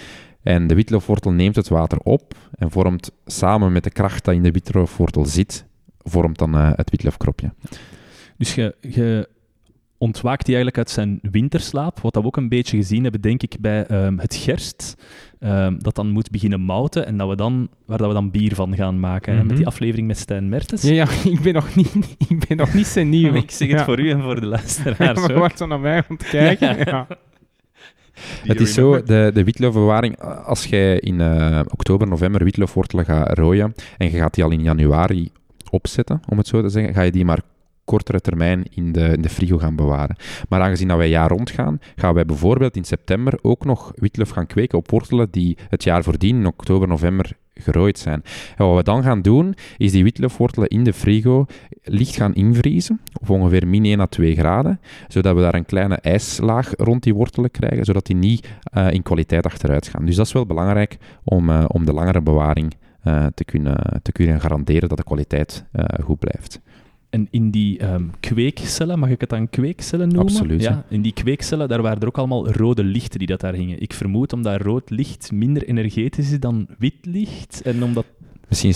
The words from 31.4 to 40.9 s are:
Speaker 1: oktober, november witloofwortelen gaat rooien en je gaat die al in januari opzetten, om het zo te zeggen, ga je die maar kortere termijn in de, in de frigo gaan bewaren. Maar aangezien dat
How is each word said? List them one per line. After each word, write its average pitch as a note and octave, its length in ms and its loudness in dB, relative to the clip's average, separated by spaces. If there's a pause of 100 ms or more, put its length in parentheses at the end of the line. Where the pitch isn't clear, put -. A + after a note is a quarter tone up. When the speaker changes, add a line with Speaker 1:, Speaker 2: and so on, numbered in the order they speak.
Speaker 1:
oktober, G2 400 0
november F#2 360 0
witloofwortelen F#2 600 0
gaat D#2 340 2
rooien G2+ 360 2 (240)
en F2 120 0
je E2 60 -2
gaat D#2+ 180 0
die F2+ 100 2
al D#2+ 60 2
in D#2+ 120 0
januari D#2+ 680 2 (400)
opzetten, - 580 -2
om G#2 100 0
het G#2 80 0
zo A2+ 160 0
te G2+ 60 -2
zeggen, G#2+ 260 -2
ga F#2+ 80 2
je F2+ 80 4
die F2+ 140 2
maar E2+ 160 2 (440)
kortere G2 360 -2
termijn F2 440 0 (100)
in E2+ 180 -4
de, E2 160 0
in D#2+ 140 2
de D#2+ 60 -2
frigo F2 300 0
gaan D#2+ 180 -2
bewaren. C#2+ 400 0 (320)
Maar F#2 120 2
aangezien F#2 280 0
dat F2 80 2